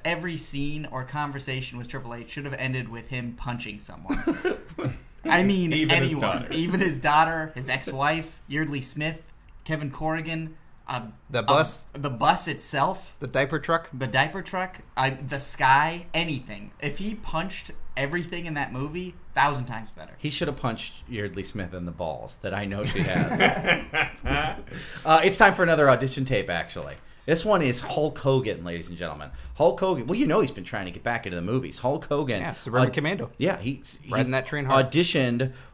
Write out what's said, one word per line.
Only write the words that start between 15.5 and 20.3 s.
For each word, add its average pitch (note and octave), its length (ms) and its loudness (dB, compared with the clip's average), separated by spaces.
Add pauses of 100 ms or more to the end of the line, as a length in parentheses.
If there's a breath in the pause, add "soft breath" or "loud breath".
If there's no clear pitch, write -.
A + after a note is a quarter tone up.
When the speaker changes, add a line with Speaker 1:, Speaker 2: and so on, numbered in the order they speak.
Speaker 1:
Anything. B2 680 -4
If A2+ 200 -4
he G#3+ 160 -2
punched - 560 -4 (260)
everything F3 480 -2
in D#3+ 80 -6
that C#3+ 180 -2
movie, D3+ 440 -6 (200)
thousand C3+ 300 4
times A2+ 320 -8
better. - 200 -14
Speaker 4:
He D3+ 120 -4
should D#3+ 180 0